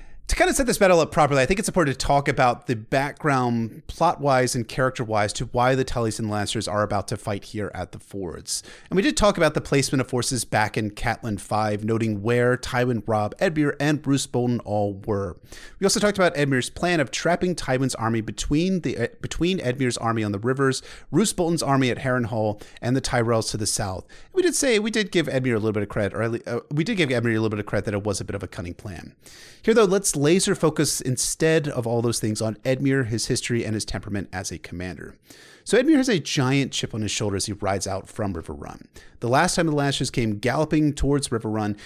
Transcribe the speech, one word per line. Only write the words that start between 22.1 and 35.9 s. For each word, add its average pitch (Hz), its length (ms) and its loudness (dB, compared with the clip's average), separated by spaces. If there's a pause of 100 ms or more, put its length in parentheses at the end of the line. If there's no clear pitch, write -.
and 117 140 0
the 135 60 2
Tyrells 117 500 0
to - 60 -4
the 107 100 -4
south. 95 400 -4 (260)
We 370 100 2
did 339 120 2
say, 247 240 2
we 214 140 0
did 214 180 0
give 165 160 2
Edmure 127 300 0
a - 20 0
little 110 140 2
bit 104 100 -2
of 98 60 -4
credit, 101 280 -2
or 110 60 0
at 113 80 0
le-, 117 160 -2
uh, 117 140 -4 (100)
we 147 140 0
did 233 140 -2
give 151 120 2
Edmure 117 220 2
a 110 80 2
little 110 100 2
bit 107 80 -2
of 104 80 -6
credit 104 200 -2
that 104 80 -2
it 101 100 -2
was 101 160 -2
a 95 40 -8
bit 95 120 -8
of 95 80 -8
a - 40 -8
cunning 87 260 -10
plan. - 420 -14 (460)
Here, 220 120 4
though, 226 100 6
let's 190 320 2
laser 165 380 4
focus 151 480 0
instead 151 680 0
of 117 180 -4
all 117 140 0
those 117 200 0
things 107 200 -2
on 110 160 -2
Edmure, 135 500 0
his 113 200 -2
history, 120 380 -2
and 110 100 -4
his 104 100 -4
temperament 101 480 -6
as 95 180 -8
a 85 80 -10
commander. 90 580 -12 (480)
So 208 140 2
Edmure 294 180 6